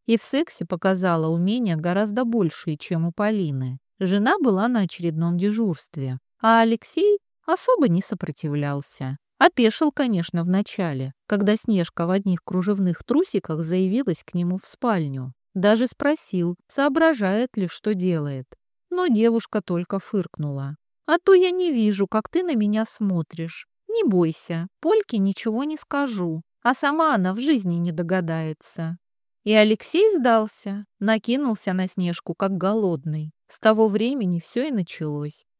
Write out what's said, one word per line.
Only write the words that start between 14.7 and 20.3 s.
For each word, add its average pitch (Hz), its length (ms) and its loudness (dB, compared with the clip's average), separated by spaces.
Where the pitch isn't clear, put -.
Даже 208 340 4
спросил, 180 680 -2
соображает 262 920 0
ли, 190 100 0
что - 260 -4
делает. 156 540 -2
Но 359 180 0
девушка 226 540 2
только 180 380 -4
фыркнула. 147 800 -6